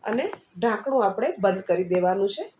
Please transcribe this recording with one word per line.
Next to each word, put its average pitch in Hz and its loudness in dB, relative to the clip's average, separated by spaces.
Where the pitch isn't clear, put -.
અને 226 -2
ઢાંકણું 233 0
આપણે 226 0
બંધ 190 2
કરી 180 0
દેવાનું 190 2
છે. - -6